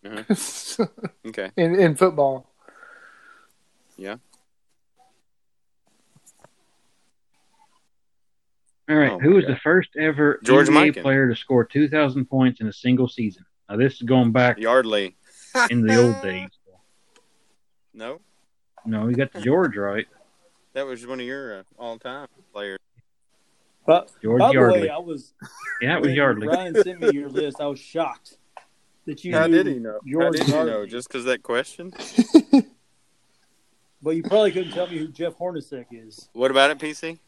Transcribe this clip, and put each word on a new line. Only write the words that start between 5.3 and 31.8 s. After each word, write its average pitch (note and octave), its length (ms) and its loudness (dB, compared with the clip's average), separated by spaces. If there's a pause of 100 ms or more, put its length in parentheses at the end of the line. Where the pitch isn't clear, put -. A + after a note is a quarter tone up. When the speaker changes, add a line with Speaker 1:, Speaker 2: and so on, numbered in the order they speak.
Speaker 3:
All D3+ 80 2
right. C#3 160 4
Speaker 1:
Oh, F#2 60 -8
Speaker 3:
Who C#3+ 120 4
Speaker 1:
my G3 60 8
Speaker 3:
was E3+ 100 6
Speaker 1:
God. B2+ 80 0
Speaker 3:
the - 60 -10
first E3+ 380 2
ever D3+ 460 0
Speaker 1:
George C3+ 240 6
Speaker 3:
N D#3 60 4
B D3 40 8
A D3+ 140 4
Speaker 1:
Mikan. C#3+ 100 -8
Speaker 3:
player C3+ 260 2
to A#2 80 -2
score B2 280 0
two D3 240 0
thousand C#3 380 -2
points C3 340 0
in A2 80 -6
a G#2 40 -8
single B2+ 360 0
season? G#2+ 360 -8 (240)
Now, G2+ 80 -8
this B2 180 2
is - 80 -16
going B2 300 4
back B2 260 2
Speaker 1:
Yardley. A2+ 580 0 (540)
Speaker 3:
in A#2+ 160 0
the A2 100 4
Speaker 1:
<laughs> A#2+ 60 6
Speaker 3:
old A#2 200 2
days. F#2+ 280 -10 (1400)
Speaker 1:
No? A#2+ 260 -14 (640)
Speaker 3:
No, A2 240 -4
you B2 80 0
got C3+ 160 -4
the - 80 -14
George C3 360 0
right. G2+ 300 -6 (680)
Speaker 1:
That C3+ 100 -6
was B2 220 -14
one C3 120 -10
of B2 60 -10
your, B2 360 -12
uh, - 20 -20 (160)
all-time B2 500 -16 (240)
players. G2+ 260 -12 (1080)
Speaker 4:
But, E3 240 2 (100)
Speaker 3:
George A2+ 200 0
Speaker 4:
by A#3+ 100 6
Speaker 3:
Yardley. A#2+ 300 6
Speaker 4:
the G2 60 -2
way, F#2+ 40 -2
I - 80 -8
was, E3+ 340 -14 (480)
Speaker 3:
Yeah, C#3 160 -2
it - 40 -2
was D3 80 0
Speaker 4:
when C3 80 0
Speaker 3:
Yardley. C3 320 0
Speaker 4:
Ryan F3 340 -2
sent F3+ 180 -2
me F#3 140 2
your C#3+ 160 -8
list, C#3 280 -6
I D3 80 -6
was C#3+ 120 -8
shocked - 580 -8 (720)
that D3 180 -12
you F3+ 100 -6
Speaker 1:
How D#3+ 120 2
Speaker 4:
knew E3 160 6
Speaker 1:
did D3+ 100 -2
he B2+ 60 -6
know? A2 280 -10
Speaker 4:
George D3+ 180 -2
Speaker 1:
How - 80 0
did D#3 100 -2
he C#3 100 0
Speaker 4:
Yardley. C#3+ 200 -2
Speaker 1:
know? G#2 140 -6
Just A#2+ 220 -12
'cause B2 160 -10
that B2+ 180 -2
question? C3+ 560 -6